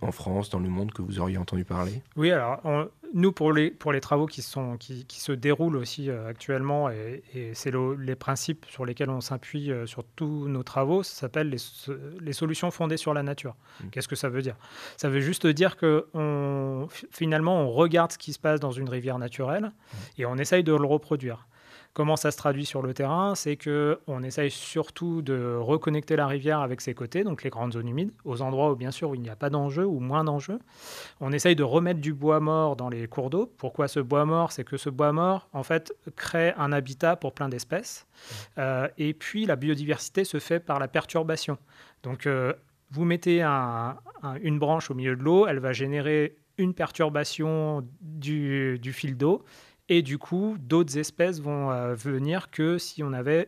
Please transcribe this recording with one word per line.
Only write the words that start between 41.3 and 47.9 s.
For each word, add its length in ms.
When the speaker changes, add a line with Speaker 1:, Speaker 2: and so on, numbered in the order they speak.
Speaker 2:
Donc, 240
euh, 260
vous 140
mettez 360
un, 560
un, 220
une 160
branche 320
au 20
milieu 220
de 80
l'eau, 240
elle 120
va 140
générer 640
une 160
perturbation 1120